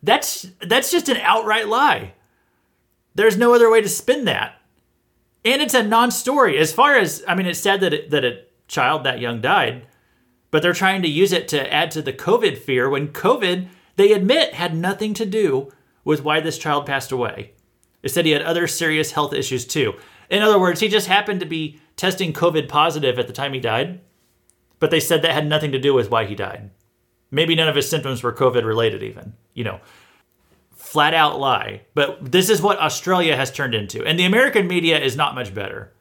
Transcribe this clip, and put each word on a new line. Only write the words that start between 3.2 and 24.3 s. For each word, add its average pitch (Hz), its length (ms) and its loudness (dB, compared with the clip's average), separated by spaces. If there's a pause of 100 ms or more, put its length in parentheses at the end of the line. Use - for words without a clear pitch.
no 240 200 4
other 233 140 8
way 226 120 6
to 202 80 -2
spin 262 360 0
that. 110 360 -4 (840)
And 262 160 0
it's 302 140 -2
a 254 80 4
non-story. 214 800 2
As 156 120 2
far 285 240 4
as, 185 320 0
I 185 60 0
mean, 185 140 0
it's 175 120 -6
sad 196 220 0
that 180 120 0
it, - 180 -6
that 143 120 2
a 123 200 -4 (240)
child 139 360 -2
that 123 160 -2
young 117 220 -6
died, 127 460 0 (640)
but 156 100 2
they're 175 100 2
trying 190 300 0
to 170 80 0
use 165 220 2
it 175 160 -2
to 143 260 -2
add 160 180 0
to 156 120 -6
the 139 100 -6
covid 190 460 0
fear 127 280 0
when 143 200 -2
covid, 185 600 -2 (260)
they 202 160 6
admit, 214 420 2
had 165 220 -4
nothing 196 400 -4
to 226 100 -4
do 185 480 -2 (300)
with 151 200 0
why 151 180 0
this 156 180 -6
child 147 260 -2
passed 139 260 -4
away. 120 420 -6 (500)
It 135 60 -4
said 165 180 2
he 156 40 4
had 147 120 0
other 165 240 -2
serious 156 460 -2
health 147 200 -2
issues 135 320 -4
too. 123 300 -2 (340)
In 208 140 0
other 208 160 6
words, 175 200 0
he 214 100 0
just 202 180 0
happened 202 320 0
to 175 80 -6
be 156 340 -8 (140)
testing 185 380 -4
covid 156 360 0
positive 147 480 0
at 120 80 -2
the 107 80 -14
time 135 200 -6
he 131 60 -6
died, 120 400 -2 (800)